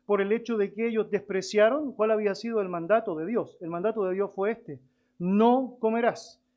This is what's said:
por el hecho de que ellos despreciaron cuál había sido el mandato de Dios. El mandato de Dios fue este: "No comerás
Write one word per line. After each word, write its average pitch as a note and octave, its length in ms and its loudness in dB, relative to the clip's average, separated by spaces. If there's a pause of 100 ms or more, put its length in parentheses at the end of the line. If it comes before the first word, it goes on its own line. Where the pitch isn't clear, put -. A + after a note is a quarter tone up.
por G3+ 160 2
el G3 100 0
hecho A#3 240 -2
de G3 160 0
que A3+ 160 -2
ellos G#3+ 220 -2
despreciaron G#3 840 0
cuál A3 200 0
había G#3+ 220 0
sido A3+ 280 -4
el F#3+ 80 -4
mandato F3+ 440 0
de D#3 120 -6
Dios. G3+ 340 -4
El F3 80 -10
mandato G3 360 -2
de F#3 100 -2
Dios G3 200 -4
fue G3 180 -2
este: D#3+ 260 -12 (400)
"No A3+ 640 2
comerás A3+ 600 -2 (160)